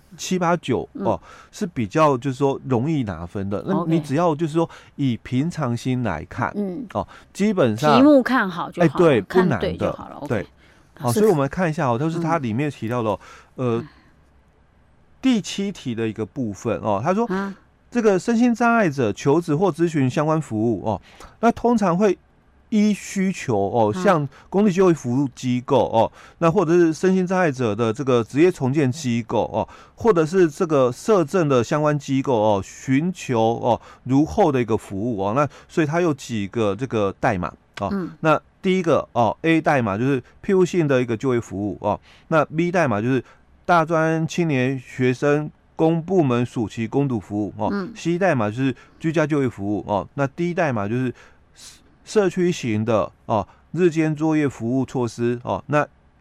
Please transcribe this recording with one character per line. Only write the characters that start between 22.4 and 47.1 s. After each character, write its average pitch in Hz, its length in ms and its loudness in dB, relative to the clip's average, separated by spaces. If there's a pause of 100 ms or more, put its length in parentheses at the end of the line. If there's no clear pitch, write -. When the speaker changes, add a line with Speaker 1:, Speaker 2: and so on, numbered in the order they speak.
Speaker 1:
依 214 260 2
需 190 380 -4
求 117 240 -4
哦， 104 360 2
Speaker 2:
嗯。 185 80 -6
Speaker 1:
向 170 280 2 (200)
公 202 160 0
立 208 60 2
就 190 200 2
业 165 40 4
服 127 260 -4
务 139 140 0
机 123 260 -4
构 117 300 2
哦， 110 160 2 (320)
那 170 100 2
或 175 160 2
者 156 80 0
是 170 200 4
身 185 240 0
心 185 100 0
障 185 100 -2
碍 175 140 2
者 123 240 -2
的 113 180 0
这 131 120 -6
个 123 180 2
职 123 160 -6
业 180 140 6
重 131 200 -2
建 139 200 2
机 120 320 -2
构 107 180 -2 (100)
哦， 101 160 -2 (280)
或 214 160 2
者 165 120 4
是 175 240 4
这 190 200 -4
个 131 240 2
社 190 320 2
政 165 240 0
的 123 160 2
相 151 180 -2
关 151 160 2
机 135 240 -2
构 135 180 -2
哦， 104 220 2
寻 151 500 -2
求 117 280 -2
哦 113 400 0 (240)
如 131 200 2
后 165 280 2
的 127 100 2
一 - 20 -2
个 107 120 -2
服 101 200 -8
务 110 220 -4
哦， 98 160 -2
那 143 140 0 (180)
所 - 160 -2
以 151 40 0
它 165 140 -2
有 165 140 0
几 104 320 -6
个 101 300 -2
这 131 100 -8
个 101 320 -2
代 120 180 0
码 85 160 -6 (280)
哦。 98 100 -4
Speaker 2:
嗯。 185 300 -8
Speaker 1:
那 156 200 2 (220)
第 185 160 0
一 185 60 -2
个 143 300 0
哦， 113 280 0
A 160 180 2
代 151 220 2
码 98 160 -2
就 123 60 -2
是 135 180 -2 (180)
庇 196 140 -2
护 185 100 4
性 170 220 0
的 127 160 2
一 - 20 -2
个 117 120 -4
就 127 180 -2
业 120 60 0
服 101 280 -8
务 82 120 -8
哦， 101 180 -2 (300)
那 156 160 2
B 170 260 -2
代 175 160 2
码 104 140 0
就 117 80 -2
是 131 160 0 (400)
大 170 200 4
专 160 440 0
青 175 180 -2
年 135 320 0
学 127 340 -2
生 147 380 0 (240)
公 160 260 2
部 180 220 2
门 123 240 2
暑 113 220 -4
期 113 180 -6
工 139 220 0
读 120 100 -2